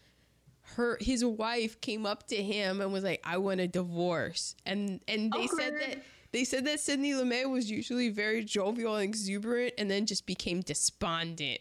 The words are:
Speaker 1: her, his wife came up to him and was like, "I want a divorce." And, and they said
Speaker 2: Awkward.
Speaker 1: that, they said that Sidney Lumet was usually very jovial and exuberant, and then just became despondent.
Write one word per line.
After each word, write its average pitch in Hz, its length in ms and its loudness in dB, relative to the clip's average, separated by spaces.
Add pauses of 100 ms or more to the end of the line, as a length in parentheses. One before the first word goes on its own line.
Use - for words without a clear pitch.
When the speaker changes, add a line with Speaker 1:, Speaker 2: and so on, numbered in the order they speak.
(760)
Speaker 1:
her, 240 240 2
his 233 240 2
wife 226 580 0
came 220 240 -2
up 208 220 -2
to 254 80 -2
him 196 460 0
and 196 100 0
was 190 120 -2
like, 180 200 0
"I 170 140 -2
want 190 240 2
a 180 60 2
divorce." 175 880 -2 (100)
And, 196 420 -2
and 214 240 0
they 233 160 0
said 269 260 0
Speaker 2:
Awkward. 202 80 -4
Speaker 1:
that, 269 220 -6 (280)
they 247 120 2
said 254 220 0
that 302 160 0
Sidney 285 320 2
Lumet 254 360 2
was 247 220 0
usually 240 380 0
very 214 340 0
jovial 214 520 0
and 214 80 2
exuberant, 214 760 0
and 208 120 0
then 202 160 4
just 196 200 -2
became 180 360 0
despondent. 165 1000 -2